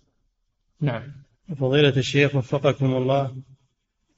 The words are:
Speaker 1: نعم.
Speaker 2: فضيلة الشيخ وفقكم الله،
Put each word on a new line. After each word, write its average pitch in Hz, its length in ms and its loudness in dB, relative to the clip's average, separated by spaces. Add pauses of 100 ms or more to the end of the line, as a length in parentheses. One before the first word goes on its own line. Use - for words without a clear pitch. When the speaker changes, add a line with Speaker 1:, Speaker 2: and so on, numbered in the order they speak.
(800)
Speaker 1:
نعم. 120 220 -4 (540)
Speaker 2:
فضيلة 139 400 2
الشيخ 139 380 2
وفقكم 135 600 0
الله، 131 420 -2 (800)